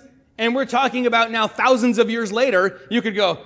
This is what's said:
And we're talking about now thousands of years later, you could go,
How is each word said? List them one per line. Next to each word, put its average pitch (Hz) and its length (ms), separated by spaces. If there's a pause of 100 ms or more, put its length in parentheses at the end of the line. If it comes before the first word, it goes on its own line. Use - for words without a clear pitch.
(380)
And 233 180
we're 269 100
talking 247 400
about 233 240
now 226 180
thousands 240 500
of 226 120
years 226 220
later, 196 480 (100)
you 226 120
could 208 140
go, 185 300